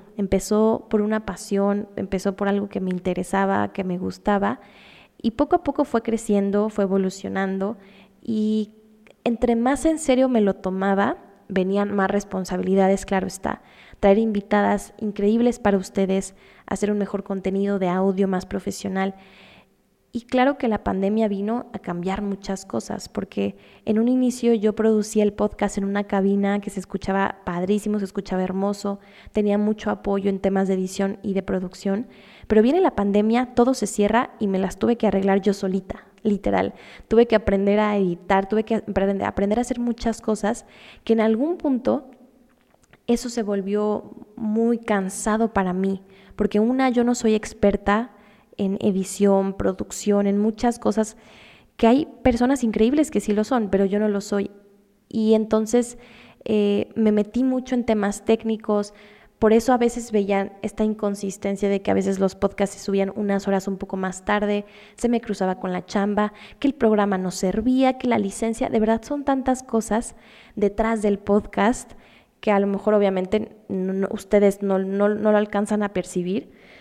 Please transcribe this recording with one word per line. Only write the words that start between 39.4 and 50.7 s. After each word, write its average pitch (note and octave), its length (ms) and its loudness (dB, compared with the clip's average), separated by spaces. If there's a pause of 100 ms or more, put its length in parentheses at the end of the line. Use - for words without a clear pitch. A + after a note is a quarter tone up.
a - 20 2
hacer B3 180 -4
muchas A#3 420 -4
cosas G#3+ 440 -4 (380)
que A3+ 100 2
en A3+ 80 2
algún A3+ 360 0
punto B3+ 520 -2 (960)
eso A#3+ 220 -2
se A#3 140 -6
volvió G3+ 680 -4 (240)
muy A3+ 440 0
cansado G#3+ 760 -2
para F#3 180 0
mí, F#3+ 300 -2 (340)
porque G#3 240 2
una, B3+ 300 2
yo A#3+ 140 2
no A#3+ 120 2
soy A3 200 2
experta G#3 760 0 (460)
en G3 240 -2
edición, G3 720 2
producción, G3+ 720 0
en G3+ 120 2
muchas A3+ 400 0